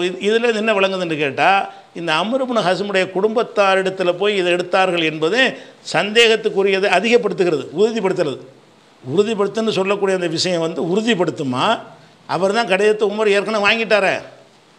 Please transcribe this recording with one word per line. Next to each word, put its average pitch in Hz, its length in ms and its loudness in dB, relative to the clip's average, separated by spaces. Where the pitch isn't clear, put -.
இது, 180 160 -4
இதுல 220 260 0
இருந்து 220 180 0
என்ன 220 100 2
விளங்குதுன்னு 190 440 -2
கேட்டா, 143 320 2
இந்த 170 200 -4
அமர் 220 300 -2
இப்னு 233 240 -2
ஹஸ்முடைய 190 380 0
குடும்பத்தாரிடத்துல 190 1040 0
போய் 202 200 0
இதை 180 140 0
எடுத்தார்கள் 175 600 0
என்பது 160 280 -2
சந்தேகத்துக்குரியதை 202 1040 2
அதிகப்படுத்துகிறது, 185 680 2
உறுதிப்படுத்துறது. 185 600 0
உறுதிப்படுத்துன்னு 202 760 -2
சொல்லக்கூடிய 190 400 0
அந்த 175 160 -2
விஷயம் 165 300 -2
வந்து 170 160 -4
உறுதிப்படுத்துமா, 165 760 -2
அவர் 190 280 0
தான் 233 160 -2
கடிதத்தை 208 340 2
உமர் 208 280 0
ஏற்கனவே 202 320 0
வாங்கிட்டாரே, 208 460 2